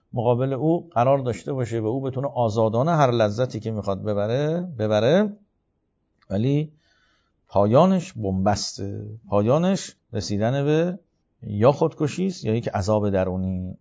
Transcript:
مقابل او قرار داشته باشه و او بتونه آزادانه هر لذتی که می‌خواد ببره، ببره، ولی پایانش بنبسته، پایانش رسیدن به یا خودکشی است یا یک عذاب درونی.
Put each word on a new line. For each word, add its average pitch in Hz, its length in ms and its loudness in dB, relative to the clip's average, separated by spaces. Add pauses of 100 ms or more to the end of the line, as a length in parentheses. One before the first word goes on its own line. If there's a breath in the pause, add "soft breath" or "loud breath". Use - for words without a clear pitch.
(140)
مقابل 123 400 0
او 160 380 -2
قرار 131 280 2
داشته 127 340 -6
باشه 117 260 -2
و 110 60 -2
او 123 160 -2
بتونه 131 260 -6
آزادانه 117 640 0
هر 147 200 4
لذتی 117 480 0
که 107 120 -6
می‌خواد 98 320 -4
ببره، 127 640 -2 (120)
ببره، 120 540 2 (960)
ولی 139 420 0 (760)
پایانش 143 640 4
بنبسته، 101 920 -4 (240)
پایانش 147 640 0 (180)
رسیدن 113 520 -2
به 165 340 0 (440)
یا 110 280 4
خودکشی 160 560 -2
است 180 180 -8
یا 110 100 0
یک 117 120 -4
عذاب 104 420 0
درونی. 92 720 -2